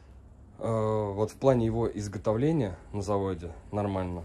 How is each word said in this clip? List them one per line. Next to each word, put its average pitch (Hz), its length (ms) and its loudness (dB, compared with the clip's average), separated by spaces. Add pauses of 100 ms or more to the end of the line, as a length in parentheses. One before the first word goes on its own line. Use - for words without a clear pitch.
(600)
Э, 107 560 0
вот 107 160 0
в - 40 -18
плане 123 300 6
его 113 260 2
изготовления 107 880 0 (160)
на 104 80 -4
заводе 95 500 -2 (200)
нормально. 95 540 -2